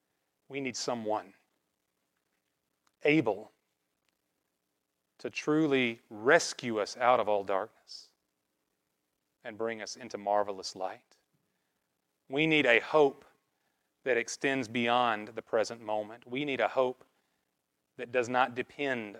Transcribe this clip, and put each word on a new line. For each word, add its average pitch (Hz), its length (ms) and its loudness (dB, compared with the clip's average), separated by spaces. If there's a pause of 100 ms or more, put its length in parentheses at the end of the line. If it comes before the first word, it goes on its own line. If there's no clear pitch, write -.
(480)
We 139 120 -8
need 131 140 -4
someone 107 600 -4 (1700)
able 113 480 0 (1700)
to 127 100 -8
truly 135 800 0
rescue 117 680 2
us 98 180 -4
out 123 240 4
of 104 80 0
all 101 160 2
darkness - 640 -6 (1400)
and 113 140 -14
bring 113 240 -4
us - 140 -12
into 113 200 -12
marvelous 101 580 -2
light. 95 260 -8 (1300)
We 147 160 2
need 156 180 4
a 117 160 6
hope - 440 2 (800)
that 127 120 2
extends 131 520 -2
beyond 117 680 0
the 113 80 -10
present 117 400 -2
moment. 107 440 -6
We 127 180 -6
need 135 160 -2
a 104 80 4
hope 127 360 0 (960)
that 120 140 -10
does 123 160 2
not 127 260 2
depend 120 640 -6